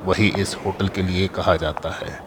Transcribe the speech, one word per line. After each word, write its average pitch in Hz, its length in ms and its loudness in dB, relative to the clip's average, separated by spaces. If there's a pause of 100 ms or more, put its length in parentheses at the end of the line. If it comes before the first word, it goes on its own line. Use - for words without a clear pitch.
वही 92 240 4 (100)
इस - 180 0 (100)
होटल 98 220 0
के 95 140 -2
लिए 92 260 2
कहा 90 280 2
जाता 78 340 -4
है। - 360 -8